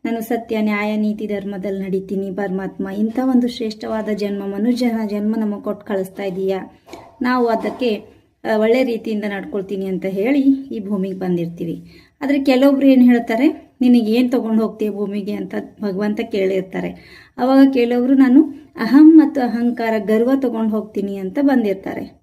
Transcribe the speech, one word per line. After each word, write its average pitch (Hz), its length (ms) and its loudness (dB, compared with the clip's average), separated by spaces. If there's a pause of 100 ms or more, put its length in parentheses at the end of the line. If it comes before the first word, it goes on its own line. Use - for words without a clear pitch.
"ನಾನು 233 160 -4
ಸತ್ಯ, 220 400 -4
ನ್ಯಾಯ, 214 360 -2
ನೀತಿ, 214 300 -4
ಧರ್ಮದಲ್ಲಿ 196 560 -6
ನಡೀತೀನಿ 190 480 -6
ಪರಮಾತ್ಮ," 190 580 -6
ಇಂಥ 214 340 -4
ಒಂದು 254 260 2
ಶ್ರೇಷ್ಠವಾದ 220 680 -6
ಜನ್ಮ, 202 260 -6
ಮನುಜನ 220 580 -2 (100)
ಜನ್ಮ 208 280 -2
ನಮಗ್ 208 260 -4
ಕೊಟ್ಟು 208 220 -8
ಕಳಿಸ್ತಾ 190 360 -6
ಇದೀಯಾ, 190 580 -6 (420)
ನಾವು 247 240 0
ಅದಕ್ಕೆ, 220 500 -2 (480)
ಆ, 220 120 0
ಒಳ್ಳೆ 226 260 2
ರೀತಿಯಿಂದ 220 460 -4
ನಡ್ಕೊಳ್ತೀನಿ 196 580 -6
ಅಂತ 185 180 -4
ಹೇಳಿ 202 360 0 (340)
ಈ 226 60 -8
ಭೂಮಿಗೆ 190 360 -6
ಬಂದಿರ್ತೀವಿ. 175 760 -6 (300)
ಆದ್ರೆ 277 240 -2
ಕೆಲವೊಬ್ರು 277 420 4
ಏನ್ 262 160 8
ಹೇಳ್ತಾರೆ, 240 800 2
"ನಿನಗೆ 240 320 4
ಏನ್ 247 200 2
ತಗೊಂಡ್ 220 300 0
ಹೋಗ್ತೀಯ 214 280 -4
ಭೂಮಿಗೆ?" 202 420 -6
ಅಂತ 196 220 -8 (260)
ಭಗವಂತ 208 400 -4
ಕೇಳಿರ್ತಾರೆ. 190 680 -4 (500)
ಅವಾಗ 269 340 6
ಕೆಲವರು 247 420 2
"ನಾನು 269 280 6 (340)
ಅಹಂ 302 420 8
ಮತ್ತು 277 220 4
ಅಹಂಕಾರ, 233 580 -2
ಗರ್ವ 220 320 2 (100)
ತಗೊಂಡ್ 226 320 -2
ಹೋಗ್ತೀನಿ" 202 440 -6
ಅಂತ 190 260 -6
ಬಂದಿರ್ತಾರೆ. 220 800 -2